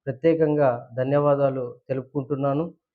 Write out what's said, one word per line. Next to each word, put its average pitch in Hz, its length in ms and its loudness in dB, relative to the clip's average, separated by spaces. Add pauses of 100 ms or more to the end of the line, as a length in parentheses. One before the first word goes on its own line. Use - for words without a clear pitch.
ప్రత్యేకంగా 147 880 0
ధన్యవాదాలు 139 800 0 (140)
తెలుపుకుంటున్నాను. 139 880 -4 (200)